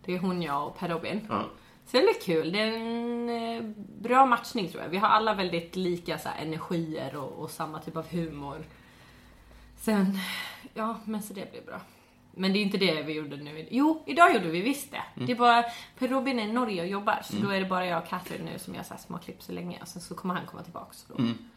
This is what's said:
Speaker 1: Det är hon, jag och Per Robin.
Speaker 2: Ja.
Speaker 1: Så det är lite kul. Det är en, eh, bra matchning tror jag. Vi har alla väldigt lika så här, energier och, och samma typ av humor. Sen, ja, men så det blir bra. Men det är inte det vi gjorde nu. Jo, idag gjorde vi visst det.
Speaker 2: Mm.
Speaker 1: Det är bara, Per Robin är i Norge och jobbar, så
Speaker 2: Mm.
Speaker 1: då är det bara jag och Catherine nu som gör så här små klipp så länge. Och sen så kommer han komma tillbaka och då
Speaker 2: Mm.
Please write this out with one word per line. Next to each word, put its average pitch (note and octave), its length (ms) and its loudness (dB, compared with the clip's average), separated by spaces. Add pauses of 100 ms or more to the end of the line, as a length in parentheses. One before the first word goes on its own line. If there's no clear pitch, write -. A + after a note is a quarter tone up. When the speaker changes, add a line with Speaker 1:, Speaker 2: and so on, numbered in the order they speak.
Speaker 1:
Det F3+ 100 -2
är F3+ 40 -2
hon, F3+ 240 0
jag C#3+ 240 0
och - 120 -10
Per F3 100 -4
Robin. E3 400 -2
Speaker 2:
Ja. G2+ 160 0 (420)
Speaker 1:
Så - 100 0
det C4+ 60 10
är G4 40 8
lite - 180 2
kul. E3 280 2
Det G3+ 80 0
är A3 120 2
en, A#3 560 -2
eh, A#3 340 -4 (400)
bra B3+ 240 8
matchning A3+ 420 0
tror - 140 -8
jag. D#3 80 -6
Vi F3 60 -2
har G3+ 120 4
alla G#3+ 260 6
väldigt F3 420 -2
lika F3 420 -2
så - 100 -6
här, - 140 -6
energier D#3 720 -2
och, C#3 160 -8 (100)
och D#3 80 -8
samma D#3 280 -6
typ D#3+ 180 -10
av D#3+ 140 -4
humor. C#3+ 480 -4 (1160)
Sen, G3 420 2 (560)
ja, A3 300 -4
men G#3+ 180 -4
så F#3+ 120 -12
det F#3 180 -10
blir - 100 -14
bra. - 180 -12 (540)
Men F#3+ 180 2
det G3 60 4
är - 40 6
inte G3 160 2
det D#3+ 240 4
vi D3+ 100 -4
gjorde D3 240 -4
nu. D3+ 340 -10
Jo, D4+ 360 4
idag E4+ 280 8
gjorde F3+ 140 2
vi E3+ 120 2
visst C4+ 300 0
det. - 120 -6 (120)
Speaker 2:
Mm. - 120 -4
Speaker 1:
Det B3 60 0
är A#3 40 2
bara, A#3+ 280 8 (340)
Per B3+ 100 0
Robin B3+ 300 2
är G#3+ 60 0
i G#3+ 80 -2
Norge A3 300 0
och F3+ 60 -2
jobbar, G3+ 360 0
så - 120 -10
Speaker 2:
Mm. G3+ 120 2
Speaker 1:
då G3 60 2
är F#3+ 60 2
det F#3+ 60 0
bara F3+ 200 0
jag E3+ 160 0
och - 60 -12
Catherine F3 440 -6
nu - 60 -8
som - 160 -10
gör - 80 -8
så - 120 -12
här - 60 -14
små F3+ 180 -10
klipp - 240 -14
så F#3 100 -12
länge. F3 300 -8
Och F3 60 -14
sen E3+ 140 -12
så - 120 -12
kommer F3+ 200 -4
han E3 120 -6
komma - 160 -14
tillbaka - 320 -14 (140)
och - 80 -12
då B2 60 2
Speaker 2:
Mm. A#2 120 2 (220)